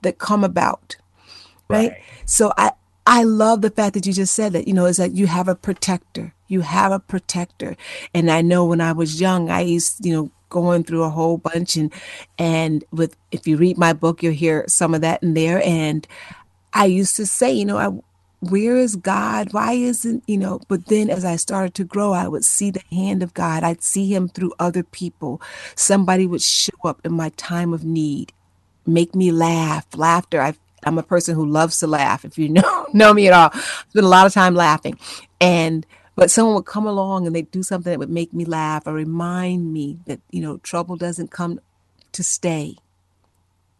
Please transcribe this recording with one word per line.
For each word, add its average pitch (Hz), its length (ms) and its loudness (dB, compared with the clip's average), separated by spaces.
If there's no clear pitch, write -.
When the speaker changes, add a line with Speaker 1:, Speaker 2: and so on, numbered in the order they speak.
Speaker 1:
that - 160 -2
come 208 260 0
about, - 520 -2
right? 220 280 0
Speaker 2:
Right. - 80 -20
Speaker 1:
So 208 320 2
I, - 140 4
I 233 180 6
love 220 380 4
the 214 80 2
fact 208 240 0
that 185 120 -4
you 196 80 -2
just 190 200 -2
said 208 200 -2
that, - 140 -4
you 196 60 2
know, 180 120 4
is 180 120 2
that 180 140 0
you 190 160 2
have 180 200 -2
a 180 80 0
protector. - 800 -6
You 185 140 0
have 190 300 0
a 196 80 -2
protector. - 760 -8
And 170 160 2
I 160 120 2
know 175 240 4
when 165 160 2
I 165 100 0
was 160 280 -4
young, 180 300 0
I 175 120 0
used, 170 440 -2
you 170 80 0
know, 156 180 -4
going 175 340 0
through 165 200 -2
a 156 60 -2
whole 165 280 0
bunch 170 380 -4
and, 156 160 -2
and 160 540 0
with, 165 240 -2
if - 140 -8
you 156 100 2
read 175 220 4
my 170 140 4
book, 165 300 0
you'll 165 120 0
hear 156 340 0
some 165 260 0
of 156 80 0
that 165 200 0
in 165 120 2
there. 160 300 2
And 156 420 -2
I 208 140 4
used 190 300 2
to 214 100 -6
say, 254 260 0
you 214 120 -2
know, 202 140 -2
I, 202 120 -2
where 208 360 0
is 240 200 0
God? 208 560 -4
Why 220 220 0
isn't, 247 520 -2
you 208 120 -2
know, 190 300 -4
but 180 180 -4
then 214 240 2
as 185 140 -4
I 170 120 -2
started 190 380 -4
to 190 100 -6
grow, 202 280 -2
I 180 160 -2
would - 160 -4
see - 260 0
the 190 120 -6
hand 190 300 -2
of 175 120 -6
God. 165 300 -2
I'd 170 180 -2
see 196 300 -2
him 185 160 0
through 180 300 -6
other 175 260 -2
people. 160 580 -10
Somebody 190 520 2
would 175 160 -4
show - 300 0
up 160 200 -6
in 165 80 -4
my 165 180 -2
time 175 440 -4
of 160 100 -6
need, 156 480 -4
make 170 280 2
me 185 180 2
laugh. 165 540 0
Laughter, 165 440 0
I, 156 140 0
I'm 160 140 -2
a 156 60 -2
person 175 300 0
who 156 120 0
loves 156 340 2
to 170 80 -2
laugh. 143 360 0
If - 140 -14
you 151 100 0
<laughs> - 20 -2
know, 196 420 2
know 214 220 8
me 202 140 4
at 180 60 10
all, 165 180 8
I - 80 -8
spend 202 160 2
a 185 40 4
lot 185 160 10
of 196 80 2
time 185 200 4
laughing. 156 440 0
And, 165 460 2
but 175 140 6
someone 226 260 4
would 185 100 -4
come 214 200 -4
along 196 400 -2
and 165 100 -2
they'd 160 140 -6
do 185 120 -6
something 180 280 -6
that 175 100 -4
would - 100 -8
make 170 240 -4
me 170 100 -6
laugh 156 420 -4
or 156 80 -6
remind 170 800 -4
me 151 340 -8
that, - 140 -10
you 180 120 -6
know, 151 160 -8
trouble 175 380 -8
doesn't 170 360 -8
come 170 280 -8
to 180 120 -8
stay. 160 520 -4